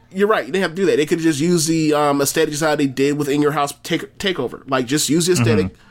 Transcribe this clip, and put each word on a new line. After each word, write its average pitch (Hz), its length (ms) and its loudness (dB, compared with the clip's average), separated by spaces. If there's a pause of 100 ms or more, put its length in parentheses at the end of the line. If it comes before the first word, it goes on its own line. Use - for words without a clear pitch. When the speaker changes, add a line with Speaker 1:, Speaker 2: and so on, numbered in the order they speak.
(120)
Speaker 1:
you're 190 160 0
right. 151 240 0
They 185 80 0
have 175 120 0
to 156 40 -12
do 190 120 0
that. 123 100 4
They 151 80 2
could 165 140 0
just 160 200 0
use 165 280 2
the, 160 260 2
um, 143 280 2
aesthetic 151 300 0
just 147 120 -4
how 151 120 2
they 143 120 0
did 139 300 0
with 139 120 -2
In 147 120 0
Your 143 100 2
House 143 220 -2 (100)
Take-, - 340 -6
Takeover. 147 520 -6
Like, 131 180 -2
just 147 220 0
use 160 180 0
the 180 60 4
aesthetic, 113 340 2
Speaker 2:
Mm-hmm. - 80 -14 (160)